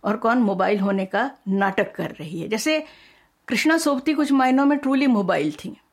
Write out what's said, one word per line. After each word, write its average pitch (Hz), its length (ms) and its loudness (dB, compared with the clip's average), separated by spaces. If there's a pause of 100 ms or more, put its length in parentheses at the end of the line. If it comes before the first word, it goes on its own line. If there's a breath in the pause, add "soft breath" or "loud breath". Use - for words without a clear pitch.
और 208 140 -2
कौन 233 200 0
मोबाइल 196 420 2
होने 196 260 0
का 226 260 -2 (160)
नाटक 196 480 0
कर 165 160 -8
रही 165 300 -10
है। - 60 -8
जैसे 302 380 -2 (600 loud breath)
कृष्णा 311 300 2
सोबती 302 360 0
कुछ 277 180 0
मायनों 262 340 4
में 285 120 4
truly 277 300 0
मोबाइल 180 440 2
थी - 260 -14 (160)